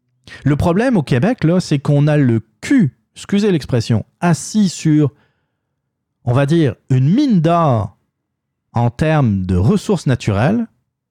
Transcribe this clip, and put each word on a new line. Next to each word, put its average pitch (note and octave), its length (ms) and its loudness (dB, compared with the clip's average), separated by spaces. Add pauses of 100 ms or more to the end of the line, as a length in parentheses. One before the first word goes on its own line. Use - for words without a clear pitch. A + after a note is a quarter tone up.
(440)
Le C#3+ 120 0
problème G3+ 400 0
au E3+ 60 0
Québec, E3+ 420 -2
là, E3+ 160 2
c'est D3+ 200 -2
qu'on C#3+ 260 0
a D3+ 120 2
le A#2 240 2 (200)
cul, A#3 360 0 (180)
excusez G3+ 360 -2
l'expression, A#2+ 540 -2 (140)
assis F3 500 0
sur, D3+ 420 0 (1120)
on B2 80 -2
va C#3 120 2
dire, D3+ 300 0 (160)
une C3 180 2
mine A#3 300 2
d'or D3+ 560 0 (800)
en A#2+ 180 0
termes B2+ 560 0
de F#2 80 0
ressources E3+ 500 0
naturelles, C3+ 640 -2 (440)